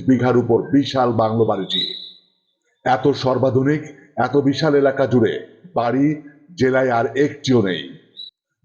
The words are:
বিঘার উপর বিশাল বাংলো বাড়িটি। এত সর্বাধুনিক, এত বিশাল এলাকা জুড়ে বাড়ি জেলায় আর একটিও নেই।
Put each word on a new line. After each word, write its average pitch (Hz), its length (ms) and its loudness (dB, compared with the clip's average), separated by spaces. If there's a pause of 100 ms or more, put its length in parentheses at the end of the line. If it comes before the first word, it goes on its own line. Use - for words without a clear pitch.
বিঘার 123 300 2
উপর 117 220 2 (120)
বিশাল 131 420 0
বাংলো 110 320 0
বাড়িটি। 98 380 -2 (1000)
এত 127 200 0 (120)
সর্বাধুনিক, 131 680 0 (340)
এত 127 200 -2
বিশাল 139 380 2
এলাকা 139 320 2
জুড়ে 113 280 2 (400)
বাড়ি 123 320 0 (500)
জেলায় 131 340 2
আর 117 160 0 (100)
একটিও 135 460 0
নেই। 90 200 -4 (840)